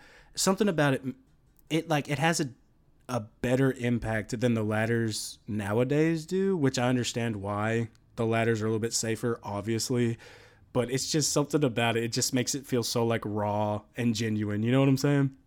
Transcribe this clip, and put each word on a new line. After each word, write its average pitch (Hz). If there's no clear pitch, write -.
something 196
about 151
it, -
it, 156
like, 147
it 143
has 165
a, 135
a 120
better 131
impact 110
than 117
the 110
ladders 110
nowadays 127
do, 190
which 135
I 123
understand 117
why 107
the 117
ladders 113
are 110
a -
little 110
bit 117
safer, 113
obviously, 113
but 120
it's 131
just 151
something 147
about 117
it. 117
It 117
just 127
makes 127
it 139
feel 120
so, 117
like, 113
raw 104
and 120
genuine. 107
You 117
know 135
what 139
I'm 135
saying? 139